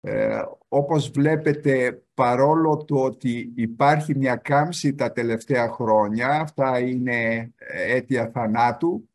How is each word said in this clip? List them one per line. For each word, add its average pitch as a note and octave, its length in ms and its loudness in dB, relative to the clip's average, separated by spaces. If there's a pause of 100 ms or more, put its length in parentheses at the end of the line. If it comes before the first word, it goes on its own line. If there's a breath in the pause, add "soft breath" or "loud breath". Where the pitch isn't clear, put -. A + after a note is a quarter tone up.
Ε, G#2+ 400 -2 (260)
όπως C#3 420 0
βλέπετε, C#3+ 920 0 (100)
παρόλο D3 640 2
το C#3+ 260 -2
ότι A#2+ 520 -4
υπάρχει C#3 640 0
μια B2+ 180 0
κάμψη D3 600 0
τα B2+ 160 -2
τελευταία A#2 580 -2
χρόνια, A2 600 0
αυτά C#3+ 500 0
είναι A#2+ 760 -2
αίτια A#2 760 -2
θανάτου A#2+ 800 0